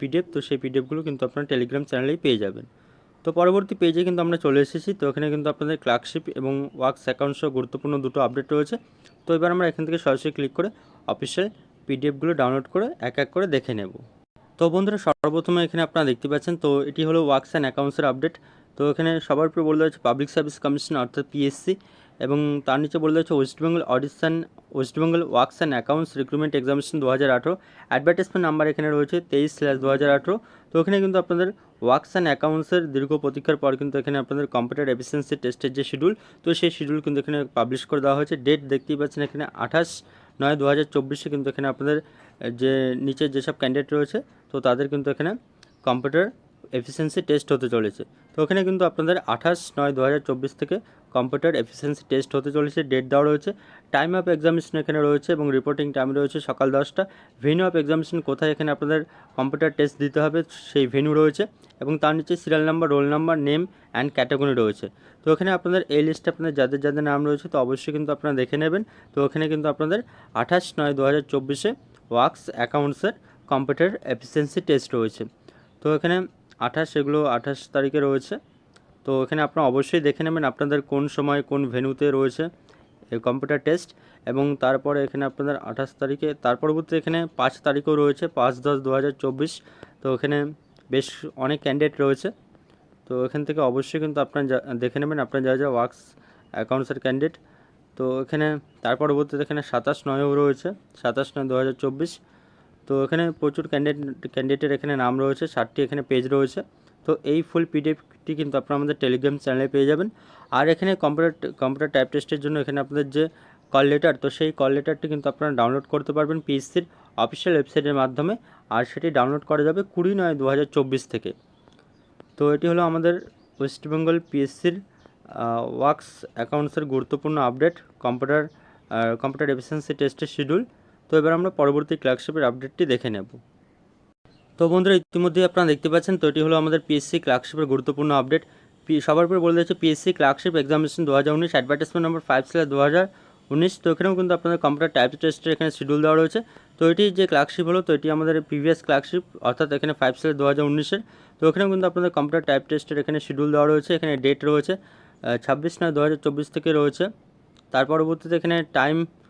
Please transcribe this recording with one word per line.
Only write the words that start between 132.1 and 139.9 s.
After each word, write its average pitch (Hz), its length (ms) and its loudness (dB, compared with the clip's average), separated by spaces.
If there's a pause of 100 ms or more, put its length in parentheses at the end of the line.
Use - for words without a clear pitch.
আপডেটটি 131 440 -4
দেখে 123 220 0
নেব। 98 140 -8 (1300)
তো - 40 2 (100)
বন্ধুরা, 185 280 6
ইতিমধ্যেই 175 480 2
আপনারা 180 240 2
দেখতে 147 200 -2
পাচ্ছেন, 170 280 2
তো - 100 2
এটি 147 160 0
হলো 160 160 4
আমাদের 156 240 2
পিএসসি 147 380 0
ক্লার্কশিপের 143 480 0
গুরুত্বপূর্ণ 139 380 0 (100)
আপডেট। 135 220 0 (460)
পি-, 151 180 2
সবার 160 200 4
উপরে 185 180 0
বলে 170 140 4
দিচ্ছি 170 240 0
পিএসসি 160 360 2